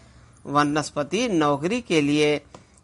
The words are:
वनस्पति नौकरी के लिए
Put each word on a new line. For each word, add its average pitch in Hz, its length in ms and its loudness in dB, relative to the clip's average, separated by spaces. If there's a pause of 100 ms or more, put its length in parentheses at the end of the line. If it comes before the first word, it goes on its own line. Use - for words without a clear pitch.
(460)
वनस्पति 147 840 -2
नौकरी 156 520 0
के 170 200 0
लिए 147 440 0 (400)